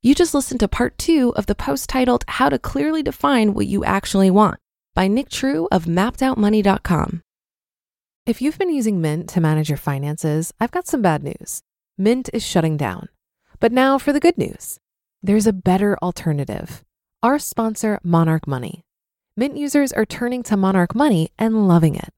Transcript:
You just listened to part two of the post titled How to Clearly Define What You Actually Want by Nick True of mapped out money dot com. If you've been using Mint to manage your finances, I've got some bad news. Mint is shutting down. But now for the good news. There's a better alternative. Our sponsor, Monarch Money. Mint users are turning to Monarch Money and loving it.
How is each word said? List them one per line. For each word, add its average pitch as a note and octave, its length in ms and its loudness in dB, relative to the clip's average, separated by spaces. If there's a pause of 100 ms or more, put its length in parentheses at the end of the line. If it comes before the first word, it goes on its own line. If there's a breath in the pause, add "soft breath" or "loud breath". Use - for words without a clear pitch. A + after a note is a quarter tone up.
You B3+ 140 4
just F4 180 0
listened C4+ 260 -4
to G#3 80 2
part - 300 -2
two C4+ 380 2
of G3+ 120 -10
the G3+ 80 -2
post - 340 -6
titled B3 380 0
How - 220 0
to B3+ 100 0
Clearly D4+ 420 -2
Define B3+ 520 0
What G#3 140 -2
You G3+ 160 -4
Actually F#3+ 460 2
Want F#3 300 4 (340)
by F#3+ 140 0
Nick A#3+ 220 -2
True D4+ 420 -2
of E3+ 160 0
mapped F#3 340 -2
out C4 160 0
money G#3 240 2
dot F#3+ 220 0
com. E3+ 380 -2 (1040)
If A#3 160 -2
you've D4 160 -2
been F4+ 160 -2
using G#3+ 280 0
Mint D#3+ 280 -4
to F3 120 0
manage D#3 280 0
your C#3 80 -2
finances, D3+ 840 -4
I've A#3 120 -2
got F4+ 160 -6
some C4+ 140 -2
bad D#3 220 2
news. - 380 -12 (360)
Mint A#3+ 360 0
is A3 120 -4
shutting D#3+ 320 0
down. G#2+ 320 -6 (500 soft breath)
But A#3 120 4
now C4 260 4
for C#4+ 160 0
the D4 60 2
good E4+ 180 4
news. - 420 -8 (420)
There's G3+ 260 2
a G#3+ 60 2
better F#3+ 500 0
alternative. - 800 -6 (400)
Our C4+ 160 2
sponsor, A3 640 -4
Monarch E3 440 2
Money. C3 360 -8 (520)
Mint C4+ 220 -4
users C#4+ 340 0
are A3 140 -2
turning B3 380 -6
to G#3+ 120 0
Monarch F#3+ 380 4
Money G#3+ 460 2
and A3 280 2
loving E3 280 4
it. - 220 -10